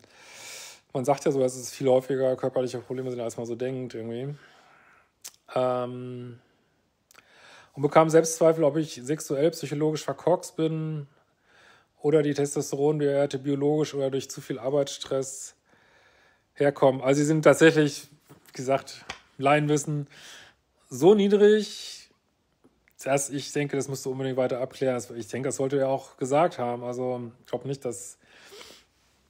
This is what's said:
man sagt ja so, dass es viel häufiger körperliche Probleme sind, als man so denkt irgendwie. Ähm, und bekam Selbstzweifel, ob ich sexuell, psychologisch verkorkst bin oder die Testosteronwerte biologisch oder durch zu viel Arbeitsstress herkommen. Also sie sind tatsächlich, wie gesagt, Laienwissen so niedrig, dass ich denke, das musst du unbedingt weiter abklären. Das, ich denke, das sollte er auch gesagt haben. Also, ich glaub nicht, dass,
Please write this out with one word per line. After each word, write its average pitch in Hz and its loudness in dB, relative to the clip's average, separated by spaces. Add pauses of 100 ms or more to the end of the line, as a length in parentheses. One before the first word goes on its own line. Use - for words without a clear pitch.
(920)
man 131 -4
sagt 139 0
ja 160 2
so, 135 2
dass 127 0
es 127 -12
viel 135 -2
häufiger 131 2
körperliche 127 -2
Probleme 127 -8
sind, 123 -6
als 113 -6
man 117 -8
so 120 -6
denkt 127 -6
irgendwie. 120 -8 (1200)
Ähm, 123 -4 (1400)
und 135 -10
bekam 160 6
Selbstzweifel, 160 4
ob 139 2
ich 151 -4
sexuell, 147 -2
psychologisch 151 -4
verkorkst - -2
bin 156 -4 (920)
oder 151 4
die 143 0
Testosteronwerte 143 0
biologisch 143 0
oder 135 -2
durch 131 -4
zu - -14
viel 139 -8
Arbeitsstress 135 -4 (1000)
herkommen. 139 2
Also 139 2
sie 147 2
sind 156 2
tatsächlich, 156 6 (400)
wie - -20
gesagt, 131 -4 (340)
Laienwissen 147 2 (840)
so 151 6
niedrig, 208 2 (920)
dass 139 0
ich 139 -8
denke, 143 -2
das 135 -4
musst 135 -8
du 135 -4
unbedingt 131 -4
weiter 127 0
abklären. 127 -2
Das, 120 -8
ich 117 -12
denke, 131 -6
das 127 -4
sollte 139 0
er 135 2
auch - -4
gesagt 147 2
haben. 120 -4
Also, 123 -6 (100)
ich - -20
glaub - -6
nicht, 135 -8
dass, - -10 (1120)